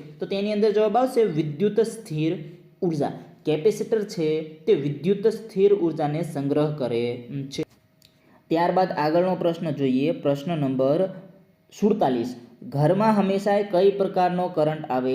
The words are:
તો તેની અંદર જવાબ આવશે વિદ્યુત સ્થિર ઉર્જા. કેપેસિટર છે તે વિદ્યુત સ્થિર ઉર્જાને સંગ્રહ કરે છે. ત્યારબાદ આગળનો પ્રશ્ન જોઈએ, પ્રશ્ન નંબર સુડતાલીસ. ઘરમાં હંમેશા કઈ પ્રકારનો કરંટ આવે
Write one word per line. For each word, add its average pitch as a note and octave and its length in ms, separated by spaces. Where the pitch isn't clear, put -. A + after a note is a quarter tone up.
તો D3 60
તેની G3+ 280
અંદર G#3 180
જવાબ G#3+ 260
આવશે B3+ 280
વિદ્યુત D#3+ 540
સ્થિર E3 540
ઉર્જા. D#3 300
કેપેસિટર G3+ 580
છે E3+ 240
તે A3 100
વિદ્યુત E3 520
સ્થિર G3+ 460
ઉર્જાને D#3 500
સંગ્રહ D3 540
કરે A#2+ 280
છે. - 120
ત્યારબાદ F3 460
આગળનો E3+ 380
પ્રશ્ન E3+ 360
જોઈએ, C#3 400
પ્રશ્ન C#3+ 440
નંબર C3+ 460
સુડતાલીસ. C3 580
ઘરમાં F3+ 540
હંમેશા G3 480
કઈ G3 280
પ્રકારનો F3+ 580
કરંટ D#3 400
આવે B2+ 260